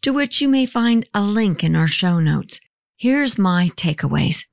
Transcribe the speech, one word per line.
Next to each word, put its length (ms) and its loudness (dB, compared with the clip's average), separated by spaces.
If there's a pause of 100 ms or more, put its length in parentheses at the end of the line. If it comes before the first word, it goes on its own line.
to 120 -2
which 280 -2
you 80 2
may 180 2
find 480 0
a 60 0
link 420 0
in 140 2
our 100 2
show 320 0
notes. 400 -2 (380)
Here's 420 0
my 380 2
takeaways. 760 -2